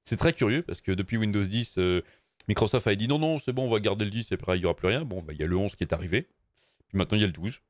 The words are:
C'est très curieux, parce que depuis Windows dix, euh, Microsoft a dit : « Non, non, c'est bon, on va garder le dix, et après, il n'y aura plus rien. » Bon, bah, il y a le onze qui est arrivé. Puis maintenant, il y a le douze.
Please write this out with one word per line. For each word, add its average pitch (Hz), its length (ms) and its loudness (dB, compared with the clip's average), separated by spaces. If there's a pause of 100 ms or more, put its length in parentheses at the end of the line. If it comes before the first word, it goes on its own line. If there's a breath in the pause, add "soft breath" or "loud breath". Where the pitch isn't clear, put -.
C'est - 160 -4
très - 160 2
curieux, 127 300 2
parce - 180 -10
que - 100 -2
depuis 95 260 0
Windows 104 260 2
dix, 113 340 -2
euh, 90 240 4 (460 soft breath)
Microsoft - 400 2
a 104 80 4
dit : « 107 140 -2
Non, 143 100 2
non, 156 180 0
c'est 131 160 -4
bon, 131 140 -2
on - 20 -2
va 110 100 4
garder 104 260 0
le 101 60 -4
dix, 110 200 -6
et 98 40 0
après, 92 220 0
il 90 40 0
n'y 87 40 -4
aura 85 100 2
plus - 120 -2
rien. » 127 180 0
Bon, 92 160 -6
bah, 78 120 -10
il 73 60 -10
y 76 40 0
a 78 40 0
le 87 80 2
onze 98 200 0
qui - 80 -4
est 85 100 -2
arrivé. 87 360 -2 (580 soft breath)
Puis 98 100 -4
maintenant, 95 200 2
il 107 40 4
y 104 40 4
a - 20 0
le 87 60 -2
douze. 82 360 -8